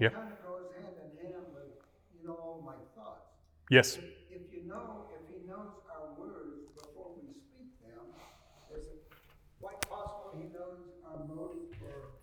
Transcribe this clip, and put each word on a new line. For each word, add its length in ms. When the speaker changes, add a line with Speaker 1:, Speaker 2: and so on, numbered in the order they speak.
Speaker 1:
It 20
Speaker 2:
yep. 120
Speaker 1:
kinda 280
goes 320
hand 240
in 120
hand 300
with, 160
"You 80
know 80
all 300
my 100
thoughts." 320
Speaker 2:
Yes. 260
Speaker 1:
If, 60
if 120
you 140
know, 480
if 140
he 180
knows 320
our 240
words 560
before 400
we 160
speak 400
them, 200
is 100
it 220
quite 220
possible 560
he 100
knows 320
our 220
motive 500
for 300